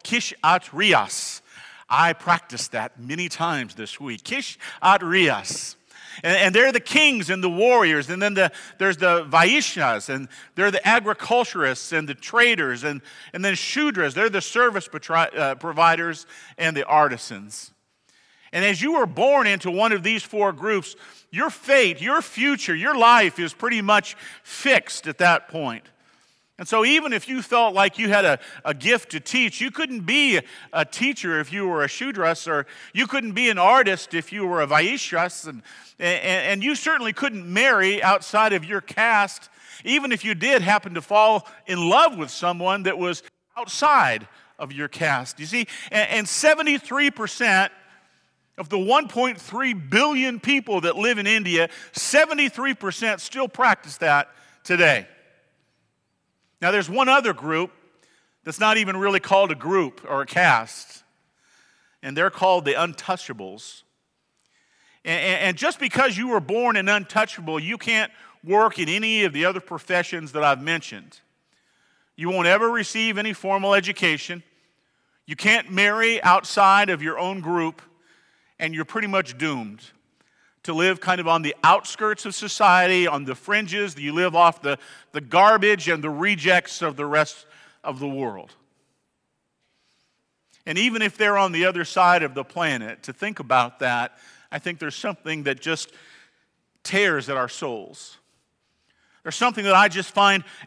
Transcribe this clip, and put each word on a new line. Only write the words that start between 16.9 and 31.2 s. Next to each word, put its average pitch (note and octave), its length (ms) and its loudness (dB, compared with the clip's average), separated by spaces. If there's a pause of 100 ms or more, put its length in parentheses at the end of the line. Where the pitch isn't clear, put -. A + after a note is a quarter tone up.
And F3+ 140 0
as G3 160 0
you D#4 160 0
were B3+ 80 2
born A#3+ 420 2
into F#3+ 240 -2
one G#3+ 220 2
of F#3+ 100 -2
these G#3+ 180 -2
four G3+ 300 -2
groups, F#3 460 -4 (340)
your C4 180 -2
fate, G#3+ 520 2
your C#4 200 0
future, A#3 540 -4
your B3+ 220 -2
life A#3 420 6
is E3+ 140 -6
pretty A#3 280 -4
much G3+ 360 0 (260)
fixed - 640 -2
at D#3 120 -10
that F3 280 4
point. C3+ 420 -8 (680)
And F3+ 100 -14
so A3 160 2
even D4 300 2
if A3 160 -6
you C4 120 -6
felt A#3 320 2
like G3 240 2
you A3 120 -2
had G3+ 160 4
a, D3 120 4 (280)
a - 80 -2
gift E3+ 380 -2
to D#3 100 -10
teach, A#3+ 400 -2
you C4 100 -6
couldn't C4 300 -6
be A3+ 400 2 (320)
a D#3 100 0
teacher F#3 560 -4